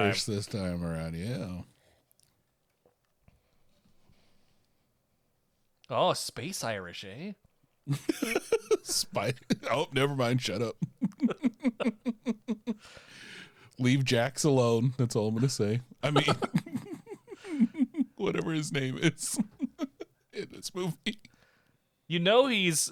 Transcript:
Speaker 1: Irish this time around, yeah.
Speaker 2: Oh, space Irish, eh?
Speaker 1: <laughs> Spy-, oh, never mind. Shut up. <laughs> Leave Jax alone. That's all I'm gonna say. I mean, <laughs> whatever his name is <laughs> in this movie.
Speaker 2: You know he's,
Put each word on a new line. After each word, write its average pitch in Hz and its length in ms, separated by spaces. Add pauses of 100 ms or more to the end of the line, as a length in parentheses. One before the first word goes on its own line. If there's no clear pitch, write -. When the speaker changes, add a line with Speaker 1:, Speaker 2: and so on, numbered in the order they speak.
Speaker 1:
Irish 98 180
this 101 220
time 90 380
around, 82 300
yeah. 90 480 (4000)
Speaker 2:
Oh, 147 240
space - 500
Irish, 98 400
eh? 135 280 (540)
Speaker 1:
<laughs> 143 80 (880)
Spy-, - 520 (360)
oh, 127 220
never 135 240
mind. 123 240
Shut 110 220
up. 113 140 (520)
<laughs> 233 1500 (1040)
Leave 127 260
Jax 120 400
alone. 123 520
That's 120 180
all 107 140
I'm 110 60
gonna 123 140
say. 113 320 (220)
I 139 80
mean, 151 140
<laughs> 320 1900
whatever 170 360
his 151 200
name 131 260
is - 400 (480)
<laughs> - 460
in 196 200
this - 220
movie. 185 460 (880)
Speaker 2:
You 170 120
know 226 260
he's, 190 460